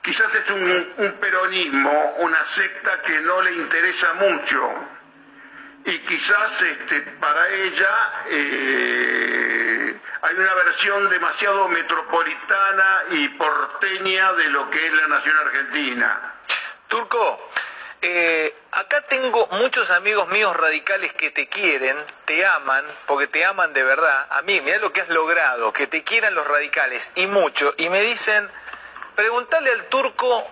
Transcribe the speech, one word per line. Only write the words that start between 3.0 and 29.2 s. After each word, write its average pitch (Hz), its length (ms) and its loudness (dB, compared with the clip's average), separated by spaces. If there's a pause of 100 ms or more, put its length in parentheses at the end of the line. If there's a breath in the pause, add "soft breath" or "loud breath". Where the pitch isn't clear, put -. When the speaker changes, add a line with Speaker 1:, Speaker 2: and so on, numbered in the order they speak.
Speaker 1:
que 156 160 0
no 180 220 2
le 180 120 0
interesa 170 600 0
mucho, 165 600 0 (1120 loud breath)
y 175 140 -2
quizás, 208 640 0
este, 151 380 -2 (180)
para 156 300 2
ella, 196 760 0
eh, 123 1700 0 (240 loud breath)
hay 165 120 0
una 190 200 0
versión 196 540 2
demasiado 190 580 0
metropolitana 170 1400 0
y 147 180 0
porteña 190 1040 0
de 165 160 2
lo 143 220 0
que 156 160 0
es 156 60 0
la 156 140 4
nación 147 300 2
argentina. 135 960 -2 (540 loud breath)
Speaker 2:
Turco, 226 640 -2 (540 loud breath)
eh, 165 520 0 (160)
acá 277 300 0
tengo 254 500 0
muchos 226 400 0
amigos 190 380 2
míos 196 280 2
radicales 160 560 0
que 156 160 -4
te 143 180 -4
quieren, 143 500 0 (280)
te 165 200 0
aman, 143 400 2 (200)
porque 143 220 0
te 160 180 0
aman 185 280 0
de 135 100 2
verdad. 139 480 2
A 139 100 0
mí, 185 200 0
mirá 160 180 0
lo 208 120 0
que 185 100 0
has 180 80 -6
logrado, 160 640 2
que 143 140 0
te 160 160 -4
quieran 220 300 0
los 151 140 -2
radicales, 147 680 0
y 185 100 0
mucho, 160 520 2
y 160 120 0
me 190 120 2
dicen, 208 500 0 (640 loud breath)
"Preguntale 247 560 2